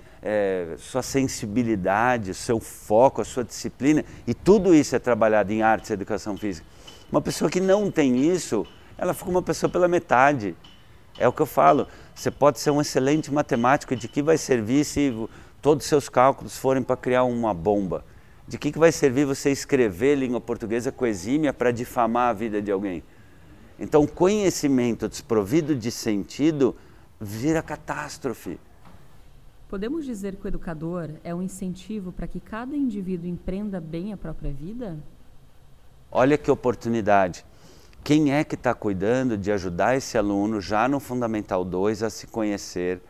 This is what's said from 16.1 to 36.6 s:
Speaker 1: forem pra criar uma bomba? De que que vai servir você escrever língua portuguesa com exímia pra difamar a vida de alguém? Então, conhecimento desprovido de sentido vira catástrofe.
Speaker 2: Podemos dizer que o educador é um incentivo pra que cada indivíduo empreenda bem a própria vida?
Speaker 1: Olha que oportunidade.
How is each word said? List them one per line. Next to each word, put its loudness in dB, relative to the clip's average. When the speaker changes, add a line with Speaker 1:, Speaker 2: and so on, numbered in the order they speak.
Speaker 1:
forem 0
pra -2
criar 0
uma 0
bomba? -2
De -10
que -4
que -8
vai 8
servir 2
você 0
escrever 2
língua -2
portuguesa -4
com -4
exímia 0
pra 0
difamar 0
a 2
vida -4
de -2
alguém? -2
Então, 2
conhecimento 2
desprovido 0
de -4
sentido 0
vira -2
catástrofe. -8
Speaker 2:
Podemos -6
dizer -8
que -12
o -8
educador -6
é -8
um -6
incentivo -8
pra -10
que -8
cada -10
indivíduo -4
empreenda -6
bem -10
a -10
própria -8
vida? -10
Speaker 1:
Olha 4
que 0
oportunidade. 2